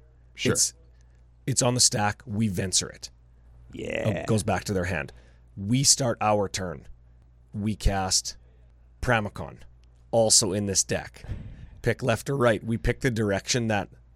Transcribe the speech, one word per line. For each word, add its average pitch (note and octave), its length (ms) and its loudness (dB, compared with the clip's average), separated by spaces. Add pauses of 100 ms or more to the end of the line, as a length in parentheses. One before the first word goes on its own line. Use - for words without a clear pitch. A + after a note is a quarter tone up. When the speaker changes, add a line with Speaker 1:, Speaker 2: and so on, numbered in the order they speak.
(340)
Speaker 1:
Sure. - 180 0
Speaker 2:
It's, - 200 2 (760)
it's C3 140 2
on B2 120 4
the B2 60 2
stack. G#2 460 2
We A2 220 0
Venser F#2+ 460 -2
it. - 160 -16 (640)
Speaker 1:
Yeah. D#2 360 -4
Speaker 2:
It - 180 -2
goes A2 160 2
back F#2+ 220 -2
to G#2+ 80 -4
their F2+ 140 -2
hand. D#2+ 260 -4 (440)
We A2+ 280 0
start B2+ 360 2
our G#2 280 2
turn. F2+ 400 -8 (640)
We G#2 220 -4
cast F#2+ 600 0 (640)
Pramicon, G2 580 -2 (520)
also A2 420 4
in G#2 140 0
this F#2+ 160 0
deck. - 420 -6 (580)
Pick A2+ 200 -2
left A#2+ 260 0
or C#3 80 -2
right. A#2+ 280 4
We A2+ 140 0
pick - 220 0
the C3 120 2
direction A2 560 0
that G#2 200 0 (260)